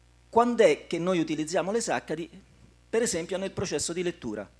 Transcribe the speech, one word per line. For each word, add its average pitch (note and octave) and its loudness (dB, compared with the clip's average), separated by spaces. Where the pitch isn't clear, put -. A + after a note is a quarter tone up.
Quando A#3 4
è D#3 4
che E3+ -2
noi F3+ 2
utilizziamo D#3+ -2
le A3+ 0
saccadi? D#3 -4
Per A3+ 0
esempio F3+ -2
nel F#3+ -4
processo E3+ -4
di F3+ -4
lettura. G#2+ -6